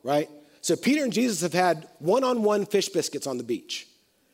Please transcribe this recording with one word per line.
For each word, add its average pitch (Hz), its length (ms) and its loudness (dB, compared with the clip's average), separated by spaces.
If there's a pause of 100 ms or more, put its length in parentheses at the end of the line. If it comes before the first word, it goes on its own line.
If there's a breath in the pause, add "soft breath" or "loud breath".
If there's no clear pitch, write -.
right? 147 260 0 (320 loud breath)
So 170 160 0
Peter 294 260 2
and 240 100 -2
Jesus 214 280 0
have 165 140 -2
had 175 340 2 (100)
one-on-one 208 680 2
fish 196 240 0
biscuits 147 360 -4
on 127 120 -4
the 117 60 -8
beach. - 440 -6 (460 soft breath)